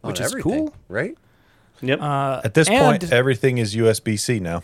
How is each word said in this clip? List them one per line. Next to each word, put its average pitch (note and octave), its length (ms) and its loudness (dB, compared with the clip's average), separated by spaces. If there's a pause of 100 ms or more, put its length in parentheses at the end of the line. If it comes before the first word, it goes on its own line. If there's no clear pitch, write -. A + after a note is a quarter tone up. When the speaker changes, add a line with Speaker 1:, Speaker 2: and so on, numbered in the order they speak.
Speaker 1:
On - 60 -8
Speaker 2:
which F2+ 120 -8
is A2 60 -4
Speaker 1:
everything, C4+ 400 -2
Speaker 2:
cool. - 80 -12 (120)
Speaker 1:
right? D#3 300 -8 (640)
Speaker 3:
Yep. C3+ 200 0
Speaker 2:
Uh, C#3 420 -2
Speaker 4:
At A2 100 -4
this D#3+ 160 4
point, G#3+ 340 4
Speaker 2:
and E3 80 -4
Speaker 4:
everything B2+ 460 2
is A2 180 -2
U A2+ 140 4
S A2 100 2
B A2 160 -2
C A2 240 -2
now. F2 240 -6